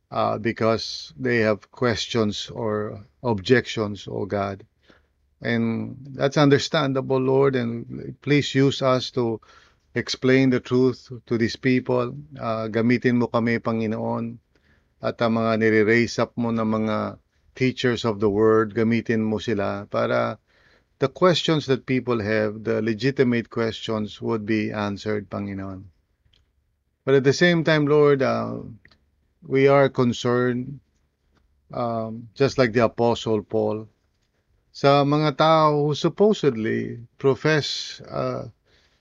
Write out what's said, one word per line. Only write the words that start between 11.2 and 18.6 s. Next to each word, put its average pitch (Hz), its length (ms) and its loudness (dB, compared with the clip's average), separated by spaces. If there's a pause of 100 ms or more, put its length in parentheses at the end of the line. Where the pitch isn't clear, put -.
these 113 160 0
people. 127 640 -2 (160)
Ah, 113 320 -6
gamitin 120 560 2
mo 113 80 -2
kami, 117 320 0
Panginoon, 117 800 -4 (640)
at 117 160 -4
ang 113 160 2
mga 113 240 2
nire-raise 110 560 4
up 117 160 -2
mo 117 160 -2
na 113 160 -2
mga 107 560 -4 (320)
teachers 123 500 -2
of 107 160 -2
the 107 100 2
word, 110 440 2